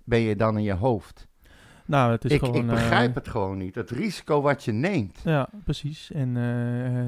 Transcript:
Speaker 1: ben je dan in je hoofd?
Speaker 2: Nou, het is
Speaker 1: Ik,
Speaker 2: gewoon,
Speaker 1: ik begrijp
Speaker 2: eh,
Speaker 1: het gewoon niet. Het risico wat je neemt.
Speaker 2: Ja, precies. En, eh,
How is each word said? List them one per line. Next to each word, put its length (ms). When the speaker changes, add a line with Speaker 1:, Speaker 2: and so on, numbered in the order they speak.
Speaker 1:
ben 160
je 160
dan 220
in 60
je 100
hoofd? 540
Speaker 2:
Nou, 260
het 140
is 60
Speaker 1:
Ik, 80
Speaker 2:
gewoon, 160
Speaker 1:
ik 120
begrijp 420
Speaker 2:
eh, 60
Speaker 1:
het 120
gewoon 300
niet. 180
Het 140
risico 520
wat 220
je 80
neemt. 520
Speaker 2:
Ja, 260
precies. 480
En, 260
eh, 480